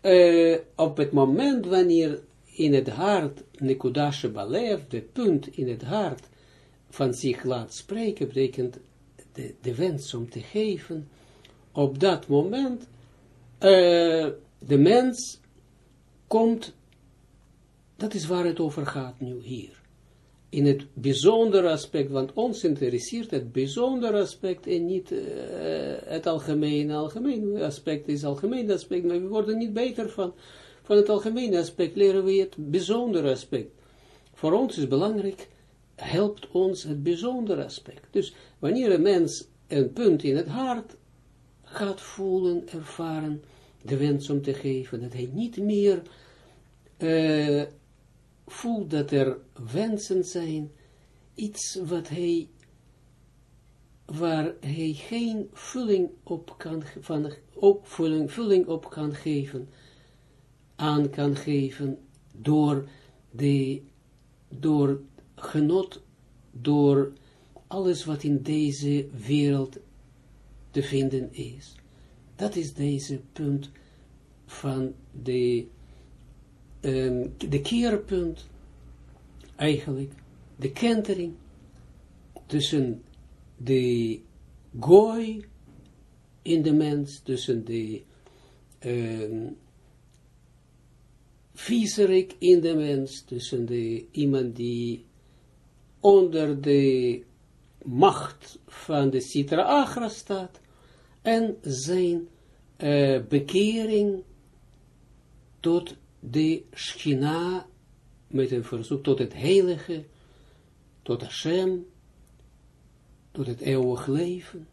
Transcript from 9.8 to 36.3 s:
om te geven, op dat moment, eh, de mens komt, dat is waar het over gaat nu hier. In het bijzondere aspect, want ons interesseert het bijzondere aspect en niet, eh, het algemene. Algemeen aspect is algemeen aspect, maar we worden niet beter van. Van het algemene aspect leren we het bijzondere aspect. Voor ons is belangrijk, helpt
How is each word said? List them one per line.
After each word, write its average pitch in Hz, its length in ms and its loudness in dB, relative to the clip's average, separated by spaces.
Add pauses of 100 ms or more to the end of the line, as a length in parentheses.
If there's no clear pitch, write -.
om 120 160 -8
te 120 100 -12
geven, 170 680 -6 (640)
op 139 280 0
dat 180 280 2
moment, 226 600 0 (680)
eh, 170 720 6 (320)
de 139 180 2
mens 240 600 6 (880)
komt, 226 460 2 (1200)
dat 214 180 -6
is 160 140 -6
waar 180 180 0
het 165 140 0
over 151 260 -2
gaat 131 340 -8
nu 123 220 -8
hier. 117 340 -12 (720)
In 143 160 2
het 139 280 4
bijzondere 180 760 4
aspect, 147 420 -2
want 135 220 -4
ons 226 300 -4
interesseert 143 680 -2
het 120 200 -4
bijzondere 226 680 -2
aspect - 460 -6
en 170 180 -2
niet, 185 260 -4
eh, - 80 -4 (840)
het 156 200 -8
algemene. 151 680 -2
Algemeen 208 680 -4
aspect 151 460 -6
is 147 160 -4
algemeen 208 480 -4
aspect, 180 340 -4
maar 175 160 0
we 190 60 -6
worden 214 300 0
niet 226 160 -4
beter 233 360 -4
van. 180 240 -4 (500)
Van 208 140 4
het 208 120 6
algemene 220 500 0
aspect 170 360 -4
leren 196 280 4
we 190 80 2
het 190 260 0
bijzondere 175 760 0
aspect. 120 400 -6 (640)
Voor 156 200 0
ons 240 240 0
is 143 100 -2
belangrijk, 196 600 -2 (540)
helpt 190 500 -2